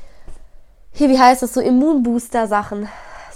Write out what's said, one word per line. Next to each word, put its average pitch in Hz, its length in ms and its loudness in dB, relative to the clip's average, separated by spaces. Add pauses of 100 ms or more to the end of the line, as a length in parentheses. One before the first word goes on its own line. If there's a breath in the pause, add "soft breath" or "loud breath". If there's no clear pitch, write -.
(920 soft breath)
hier, 285 180 2
wie 262 100 4
heißt 254 220 6
das, 247 140 -4
so 262 60 2
Immunbooster-Sachen. 233 1300 0 (480 loud breath)